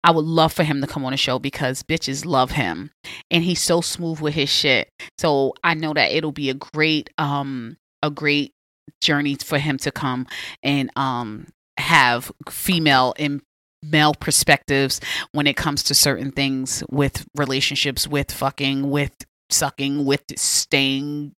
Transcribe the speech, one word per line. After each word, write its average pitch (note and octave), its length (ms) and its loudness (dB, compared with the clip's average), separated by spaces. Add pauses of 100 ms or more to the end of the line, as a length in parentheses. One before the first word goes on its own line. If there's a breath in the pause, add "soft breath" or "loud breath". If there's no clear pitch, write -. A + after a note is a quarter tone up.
I E3+ 80 6
would D#3 140 4
love D#3+ 280 4
for F3+ 100 0
him D3 180 0
to C#3 60 -4
come C#3+ 160 -6
on B2+ 80 -4
the C#3 60 -2
show B2+ 220 0
because C3 440 -4
bitches D3+ 420 -4
love C3 260 2
him, F#2 400 -4 (380 loud breath)
and E3+ 140 2
he's F3 180 0
so E3+ 200 2
smooth E3 400 -6
with D3+ 120 -2
his C#3+ 160 0
shit. C3 400 2 (280 loud breath)
So C#3 360 2 (100)
I E3+ 100 2
know D#3 200 -2
that C#3 180 2
it'll D#3 200 -2
be C#3 180 -4
a C3 40 -2
great, D3+ 640 -2
um, C#3 580 -4 (260)
a D3+ 80 0
great D3 440 -2 (480)
journey C#3+ 340 0
for - 220 -4
him C#3 220 -2
to - 120 -4
come B2+ 340 -4 (380 loud breath)
and, C#3 320 0
um, A#2+ 520 -4 (300)
have B2+ 540 4 (180)
female D3 720 2
and C#3+ 220 -4 (400)
male D3+ 320 4
perspectives - 840 2 (320 loud breath)
when D3 160 0
it C#3 80 2
comes C#3+ 280 0
to - 100 0
certain C3+ 380 2
things C3+ 580 -2
with C#3 360 0 (100)
relationships, C#3 720 -2
with C#3+ 240 -2
fucking, C#3 580 -2
with C#3+ 240 0 (360)
sucking, C#3 560 -2
with C#3 180 2 (140)
staying C#3+ 1040 0